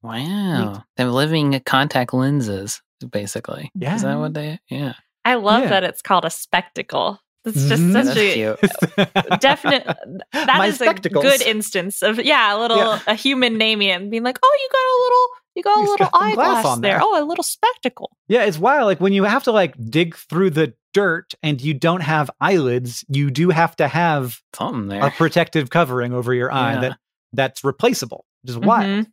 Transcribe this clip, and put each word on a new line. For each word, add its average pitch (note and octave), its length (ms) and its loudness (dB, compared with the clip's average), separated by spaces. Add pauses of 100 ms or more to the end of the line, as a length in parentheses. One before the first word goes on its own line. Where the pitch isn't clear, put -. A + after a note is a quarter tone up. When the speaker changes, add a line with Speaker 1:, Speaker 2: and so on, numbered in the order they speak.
Speaker 1:
Wow. D3 720 -4
Speaker 2:
Neat. G2 60 -14 (160)
Speaker 1:
They're B2+ 140 0
living C#3+ 560 2
contact C3+ 480 0
lenses, B2 680 -2 (300)
basically. G#2+ 640 -8
Speaker 2:
Yeah. F3 220 -4
Speaker 1:
Is A3+ 60 -2
that C#3 160 -2
what D3+ 160 -6
they, D3+ 260 -8 (100)
yeah. C3 240 -6 (300)
Speaker 3:
I B3 100 4
love A3+ 300 2
Speaker 2:
Yeah. F3+ 60 0
Speaker 3:
that F#3+ 140 2
it's - 160 -6
called F3+ 240 2
a E3 60 -2
spectacle. - 880 -4 (260)
It's D3 240 -2
just E3+ 140 2
Speaker 2:
Mm-hmm. F3 100 4
Speaker 3:
such A#3+ 120 4
Speaker 1:
That's B3 120 0
Speaker 3:
a G3+ 180 2 (920)
Speaker 1:
cute. F3+ 160 -2
Speaker 2:
<laughs> - 0 -
Speaker 3:
definite, C#4 440 2 (480)
that D4 140 -2 (120)
Speaker 2:
My - 100 4
Speaker 3:
is C#4 120 -4
a B3 40 0
Speaker 2:
spectacles. B3+ 400 0
Speaker 3:
good C4+ 180 4
instance G#3 600 -4
of, G#3+ 220 0
yeah, A#3+ 320 4
a - 20 -2
little, A3+ 200 0
Speaker 2:
Yeah. A3 300 0
Speaker 3:
a G#3+ 60 2
human B3 440 0
naming G#3+ 300 0
it F3+ 120 -2
and G3+ 100 -10
being A3+ 120 -4
like, B3+ 200 -4
"Oh, C#5+ 180 4
you C5+ 100 -6
got C5+ 80 2
a B4+ 240 2
little, B4 260 2 (260)
you F4 80 -8
got G4+ 140 2
a G#4+ 40 4
Speaker 2:
He's G#4 100 0
Speaker 3:
little G4+ 160 0
Speaker 2:
got - 140 -6
some G#4 140 0
glass D4+ 220 2
Speaker 3:
eyeglass A3+ 100 0
Speaker 2:
on A#2+ 160 2
Speaker 3:
there. G3 100 2
Speaker 2:
there. - 100 0
Speaker 3:
Oh, F#4 200 2
a D4 40 -4
little E4+ 180 -4
spectacle." - 720 -4 (120)
Speaker 2:
Yeah, G#3 160 4
it's F3 140 0
wild. B3+ 280 4
Like, F#3 140 2
when G3 120 2
you G3 120 4
have G#3+ 200 0
to, A#3+ 80 2
like, F#3+ 220 2 (160)
dig E3 260 2
through F#3 340 0
the D3+ 240 0 (180)
dirt F3 500 0
and D3 180 -2
you D3+ 140 -2
don't E3+ 260 0
have D3+ 300 0 (100)
eyelids, B2+ 680 0
you C#3+ 220 0
do E3 200 2
have E3 260 2
to D3 120 0
have D3 520 -2 (140)
Speaker 1:
Something A2+ 340 -6
there. G2 180 -2
Speaker 2:
a C#3+ 40 2
protective D#3+ 600 0
covering B2+ 420 0
over B2 220 -2
your B2 180 -2
eye A#2+ 220 0
Speaker 1:
Yeah. B2 60 -2
Speaker 2:
that, C3 180 -4 (340)
that's C3+ 320 -2
replaceable, C#3 600 -2 (180)
which B2+ 80 -14
is A#2 80 -8
wild. G#3 280 2 (200)
Speaker 3:
Mm-hmm. - 60 -20